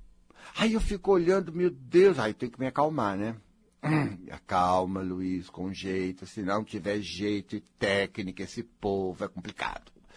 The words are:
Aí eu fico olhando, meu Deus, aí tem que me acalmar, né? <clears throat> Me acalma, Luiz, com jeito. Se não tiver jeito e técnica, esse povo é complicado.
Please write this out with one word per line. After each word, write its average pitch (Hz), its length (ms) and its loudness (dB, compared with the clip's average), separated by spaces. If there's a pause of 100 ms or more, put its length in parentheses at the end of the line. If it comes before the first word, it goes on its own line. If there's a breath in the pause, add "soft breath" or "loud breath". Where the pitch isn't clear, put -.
(580 loud breath)
Aí 220 160 2
eu 220 80 2
fico 202 300 0
olhando, 180 420 4
meu 175 160 2
Deus, 156 480 6
aí 110 160 0
tem 123 160 -6
que - 100 -16
me 135 60 0
acalmar, 131 500 0
né? 110 200 -4 (480)
<clears throat> 147 360 0
Me - 120 -16
acalma, 92 680 0
Luiz, 92 500 -4
com 92 200 -6
jeito. 92 540 -4
Se 107 160 -10
não 101 220 -2
tiver 101 360 -4
jeito 98 560 -4
e 101 40 -6
técnica, 98 840 -2
esse 113 220 -8
povo 98 600 -4
é 98 40 -6
complicado. - 640 -10 (260 loud breath)